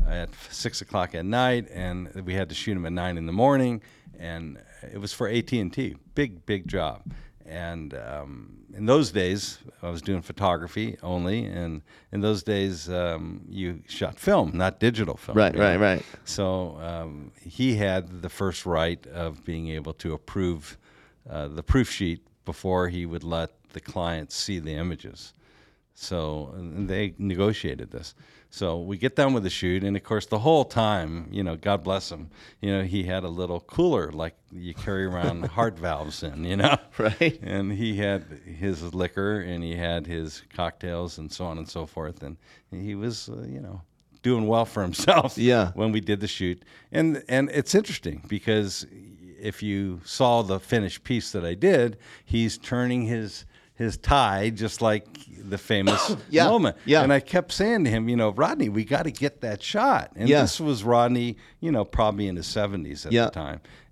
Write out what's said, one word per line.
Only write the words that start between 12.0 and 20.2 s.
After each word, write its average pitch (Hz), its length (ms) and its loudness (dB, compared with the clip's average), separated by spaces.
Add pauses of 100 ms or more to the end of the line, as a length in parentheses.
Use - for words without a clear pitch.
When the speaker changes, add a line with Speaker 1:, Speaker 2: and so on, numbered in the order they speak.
Speaker 1:
in 101 100 -4
those 104 220 2
days, 98 460 -2
um, 87 600 -4
you 87 380 -6
shot - 320 -6
film, 170 340 4
not 95 280 0
digital 107 340 2
film, - 220 -2
Speaker 2:
Right, 104 160 6
Speaker 1:
you - 60 0
know? 104 60 6
Speaker 2:
right, 90 140 4
right. 98 260 4 (200)
Speaker 1:
So, 92 560 -2
um, 82 500 -10 (100)
he 123 340 0
had 92 460 0
the 87 80 -8
first - 360 -4
right 82 420 0
of 82 380 -8
being 82 240 -6
able 78 240 -6
to 80 200 -6
approve, 87 640 -4 (520)